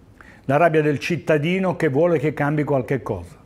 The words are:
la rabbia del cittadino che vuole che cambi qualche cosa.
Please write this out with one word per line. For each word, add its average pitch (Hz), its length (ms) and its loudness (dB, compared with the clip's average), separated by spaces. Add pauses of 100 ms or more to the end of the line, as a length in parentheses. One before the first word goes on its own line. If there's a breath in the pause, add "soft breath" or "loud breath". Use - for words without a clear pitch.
(440 loud breath)
la 135 140 0
rabbia 160 240 4
del 151 160 0
cittadino 170 800 -2
che 160 120 0
vuole 160 300 2
che 139 160 -2
cambi 151 280 -2
qualche 135 380 -2
cosa. 90 460 -8